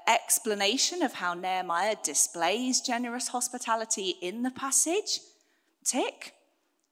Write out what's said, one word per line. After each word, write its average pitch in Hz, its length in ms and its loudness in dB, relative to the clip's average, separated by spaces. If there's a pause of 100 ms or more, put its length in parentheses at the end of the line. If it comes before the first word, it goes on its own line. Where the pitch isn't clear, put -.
explanation 226 960 2
of 247 120 2
how 180 180 -2
Nehemiah 185 720 0
displays 185 800 2
generous 247 480 -2
hospitality 226 920 -2
in 196 220 -6
the 254 80 0
passage. 277 720 0 (640)
Tick. - 500 -2 (580)